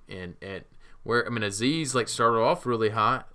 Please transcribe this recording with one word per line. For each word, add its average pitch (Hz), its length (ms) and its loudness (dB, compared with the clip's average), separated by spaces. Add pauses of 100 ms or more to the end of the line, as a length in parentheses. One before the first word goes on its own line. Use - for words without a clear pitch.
And, 92 320 -12
and 98 240 -10 (380)
where, 117 220 2
I - 40 -6
mean, 117 140 -2
Azeez, 127 520 0
like, 117 140 0
started 117 300 4
off 151 260 2
really 113 240 2
hot. 113 460 0